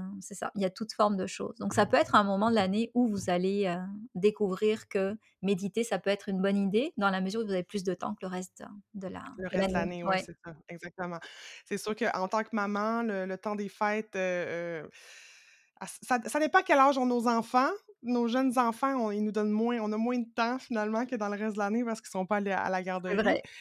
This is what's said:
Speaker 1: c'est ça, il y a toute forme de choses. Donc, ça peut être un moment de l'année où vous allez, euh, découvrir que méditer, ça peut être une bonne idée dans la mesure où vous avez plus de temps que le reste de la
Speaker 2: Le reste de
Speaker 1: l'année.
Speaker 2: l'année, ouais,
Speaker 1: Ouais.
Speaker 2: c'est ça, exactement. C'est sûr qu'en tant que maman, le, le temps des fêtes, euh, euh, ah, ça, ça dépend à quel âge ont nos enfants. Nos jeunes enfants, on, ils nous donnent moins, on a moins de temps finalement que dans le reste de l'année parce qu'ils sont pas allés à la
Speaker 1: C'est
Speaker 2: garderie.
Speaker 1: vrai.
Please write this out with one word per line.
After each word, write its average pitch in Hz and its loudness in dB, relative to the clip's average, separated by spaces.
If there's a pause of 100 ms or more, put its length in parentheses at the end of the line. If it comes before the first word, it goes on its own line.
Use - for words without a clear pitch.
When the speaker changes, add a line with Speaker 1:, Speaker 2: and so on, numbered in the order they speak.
(220)
Speaker 1:
c'est - -14
ça, - -6
il 196 -2
y - 2
a 185 0
toute 220 -10
forme 208 2
de 190 -2
choses. - -8
Donc, 202 -4
ça 208 6
peut 254 4
être 311 2
un 214 8
moment 202 2
de 233 4
l'année 214 2
où 247 4
vous 202 -2
allez, 190 2
euh, 175 0 (380)
découvrir 208 2
que 196 -2 (240)
méditer, 196 0
ça 202 -2
peut 185 -2
être 202 -2
une 190 0
bonne 196 4
idée 202 2
dans 202 2
la 190 0
mesure 196 -2
où - -2
vous 202 -4
avez 185 0
plus 190 -6
de 190 0
temps 208 -4
que - -14
le 185 -8
reste 185 -8 (300)
de 190 -10
la 180 -10 (120)
Speaker 2:
Le 185 -8
reste - -8
de 185 0
Speaker 1:
l'année. 190 0
Speaker 2:
l'année, 175 -2
ouais, 175 0
Speaker 1:
Ouais. 190 -2
Speaker 2:
c'est 170 -14
ça, 170 -14 (160)
exactement. 175 -8 (480)
C'est 202 -4
sûr 214 -4
qu'en 196 -2
tant 220 0
que 220 -8
maman, 214 -2
le, 196 -2
le 190 -6
temps 208 -6
des 202 -6
fêtes, 214 -2
euh, 170 -2
euh, - -14 (920)
ah, 190 -10 (160)
ça, 254 0
ça 254 -2
dépend 311 6
à - -8
quel 339 6
âge 277 8
ont 262 2
nos 240 2
enfants. 240 2 (380)
Nos 240 2
jeunes 254 2
enfants, 247 2
on, 220 0
ils 208 0
nous 214 0
donnent 208 0
moins, 226 2
on 214 -2
a 214 -2
moins 240 0
de 226 -4
temps 240 0
finalement 220 -2
que 254 -4
dans 208 -2
le 202 -2
reste 214 -2
de 202 -4
l'année 208 0
parce 226 -4
qu'ils - -20
sont 190 -2
pas 208 2
allés 202 0
à 185 0
la 185 0
Speaker 1:
C'est 185 -4
Speaker 2:
garderie. 185 -2
Speaker 1:
vrai. 214 2 (180)